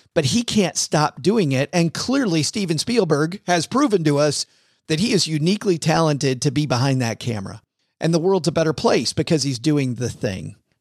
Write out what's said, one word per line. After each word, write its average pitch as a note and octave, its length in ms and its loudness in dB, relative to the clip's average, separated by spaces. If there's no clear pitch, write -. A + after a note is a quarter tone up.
But D#3+ 120 0
he G3+ 180 0
can't G3 340 0
stop D3+ 440 0
doing F3+ 300 2
it. C3+ 220 0
And E3+ 200 2
clearly, A3+ 500 0
Steven F3 340 -2
Spielberg E3+ 680 0
has F3 200 0
proven A3 360 2
to C#3+ 140 2
us D3 280 0
that D#3+ 120 0
he A#3+ 140 0
is F#3+ 140 2
uniquely E3+ 520 0
talented D3 640 0
to D3 80 0
be D3 160 0
behind C3 340 2
that A2+ 180 -4
camera. G2 420 -8
And E3 140 0
the E3+ 60 2
world's F#3 280 0
a E3+ 40 0
better D#3 220 0
place F#3 400 0
because D#3 300 0
he's C3+ 160 -2
doing C3+ 360 0
the A#2 140 -4
thing G2+ 460 -8